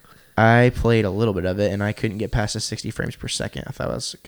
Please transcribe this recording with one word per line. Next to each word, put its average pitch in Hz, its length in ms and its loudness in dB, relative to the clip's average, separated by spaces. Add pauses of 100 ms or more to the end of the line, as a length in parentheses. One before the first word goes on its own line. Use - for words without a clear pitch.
(360)
I 117 380 6
played 113 320 2
a 92 60 -2
little 104 240 0
bit 87 100 -2
of 98 140 -2
it, 104 120 2
and 101 120 -2
I 104 80 0
couldn't 107 260 -4
get 107 140 -6
past 107 240 -2
the 110 40 -6
sixty - 300 -8
frames - 260 -6
per - 120 -10
second. - 400 -8
I - 40 -10
thought - 200 -6
I - 20 -4
was, - 220 -8 (120)